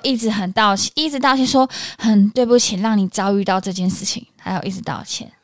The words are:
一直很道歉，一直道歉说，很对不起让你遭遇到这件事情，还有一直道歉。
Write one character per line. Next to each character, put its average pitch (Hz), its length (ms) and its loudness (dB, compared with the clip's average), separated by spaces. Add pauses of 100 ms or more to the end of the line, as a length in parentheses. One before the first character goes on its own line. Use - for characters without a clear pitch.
一 254 140 0
直 226 120 -2
很 196 220 -2
道 202 240 2
歉， - 200 -4
一 311 140 -2
直 285 80 -4
道 262 160 2
歉 262 140 2
说， 262 200 4 (300)
很 208 340 4
对 247 140 2
不 240 140 6
起 214 160 -2
让 214 220 0
你 190 100 2
遭 196 300 -2
遇 196 60 0
到 190 160 0
这 190 120 -6
件 185 180 -2
事 190 140 -2
情， - 200 -6 (140)
还 185 160 -8
有 185 100 -4
一 202 60 -6
直 190 120 -8
道 - 260 -8
歉。 - 240 -10 (120)